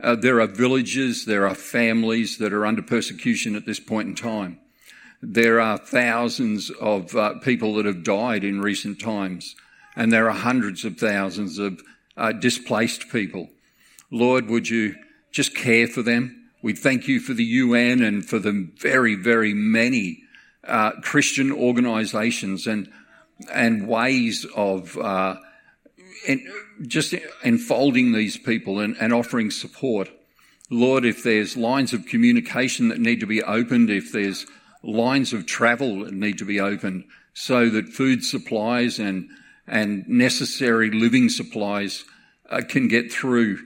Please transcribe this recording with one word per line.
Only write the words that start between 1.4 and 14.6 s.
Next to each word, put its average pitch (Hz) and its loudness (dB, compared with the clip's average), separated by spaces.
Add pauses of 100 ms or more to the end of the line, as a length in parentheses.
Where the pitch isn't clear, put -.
are 95 -2
families 113 0
that 107 -2
are 104 0
under 107 0
persecution 113 -2
at 107 -12
this 107 -6
point 110 -4
in 92 -8
time. 104 -8 (600)
There 113 4
are 110 0
thousands 117 -2
of, 101 -2
uh, 107 0
people 117 0
that 107 0
have 92 -4
died 107 0
in 101 -2
recent 101 -4
times, 101 -8 (400)
and 113 2
there 113 4
are 110 2
hundreds 107 -2
of 101 -8
thousands 98 -4
of, 101 -4 (360)
uh, 113 0
displaced 117 -2
people. 95 -4 (640)
Lord, 123 2
would 110 -2